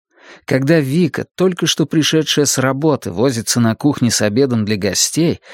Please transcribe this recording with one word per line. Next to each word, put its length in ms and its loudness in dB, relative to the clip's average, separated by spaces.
Когда 340 2
Вика, 460 0
только 300 0
что 200 0
пришедшая 600 0
с 120 -2
работы, 540 0
возится 480 -2
на 160 2
кухне 360 0
с 100 -2
обедом 440 0
для 100 -2
гостей, 640 -2